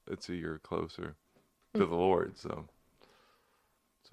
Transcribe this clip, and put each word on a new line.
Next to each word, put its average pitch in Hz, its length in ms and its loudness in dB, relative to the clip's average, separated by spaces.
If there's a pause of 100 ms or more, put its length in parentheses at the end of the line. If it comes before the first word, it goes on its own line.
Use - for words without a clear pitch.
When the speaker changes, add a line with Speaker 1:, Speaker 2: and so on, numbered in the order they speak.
Speaker 1:
it's - 220 -8
a 87 60 -6
year 82 280 -6
closer 82 520 -6 (580)
to 220 140 4
Speaker 2:
Mm. - 20 2
Speaker 1:
the 85 80 -2
Lord. 90 400 4
So, - 300 -8 (1400)
so - 100 -20